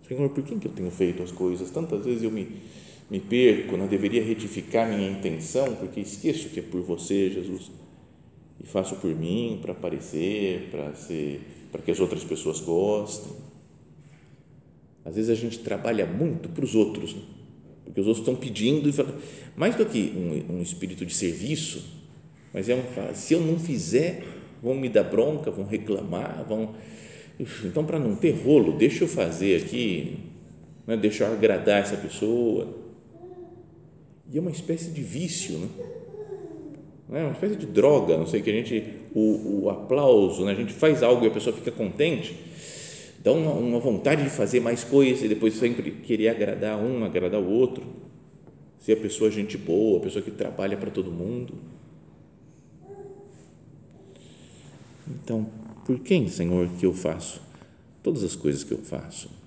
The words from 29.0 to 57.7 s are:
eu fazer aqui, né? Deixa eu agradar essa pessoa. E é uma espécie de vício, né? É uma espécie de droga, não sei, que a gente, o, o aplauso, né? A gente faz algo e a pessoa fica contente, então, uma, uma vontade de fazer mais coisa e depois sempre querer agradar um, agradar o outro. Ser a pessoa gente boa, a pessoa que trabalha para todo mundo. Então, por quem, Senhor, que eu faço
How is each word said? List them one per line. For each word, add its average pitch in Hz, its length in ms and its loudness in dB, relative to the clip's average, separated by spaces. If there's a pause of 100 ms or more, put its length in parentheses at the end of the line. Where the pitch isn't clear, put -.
eu 165 60 2
fazer 87 520 2
aqui, 98 580 -4 (680)
né? 113 80 0
Deixa 104 300 2
eu 110 80 0
agradar 101 480 2
essa 98 160 -2
pessoa. 107 680 0 (1700)
E 135 60 -2
é - 20 2
uma 175 120 -2
espécie - 380 -4
de 151 120 -8
vício, - 560 -4
né? 87 100 -4 (1400)
É 147 120 -2
uma 147 100 -2
espécie 208 240 -2
de - 80 -6
droga, 104 520 6
não 80 80 2
sei, 104 160 0
que 113 80 0
a 104 40 2
gente, 110 320 0 (280)
o, 107 500 4
o 113 60 4
aplauso, 107 760 6
né? 101 80 2
A - 20 0
gente 113 160 -4
faz 156 320 4
algo 120 220 8
e - 20 8
a 110 40 6
pessoa 110 220 0
fica - 180 -4
contente, 120 640 -2 (840)
então, 135 140 6
uma, 156 160 2
uma 120 260 2
vontade 135 420 2
de 135 80 0
fazer 120 300 2
mais 117 240 0
coisa 131 420 6
e 107 40 2
depois 107 240 4
sempre 120 380 0
querer 110 360 0
agradar 104 500 0
um, 117 280 0
agradar 92 340 0
o 90 100 0
outro. 123 320 2 (960)
Ser - 160 2
a 110 40 6
pessoa 107 340 2
gente 104 260 -4
boa, 101 400 4
a 82 40 2
pessoa 95 200 -4
que - 80 -8
trabalha 101 460 -2
para 101 160 -6
todo 90 180 -4
mundo. 107 440 -6 (3500)
Então, 113 400 -2 (380)
por 123 140 2
quem, 143 280 4
Senhor, 87 400 2 (100)
que 95 80 0
eu 90 80 6
faço - 480 -4 (600)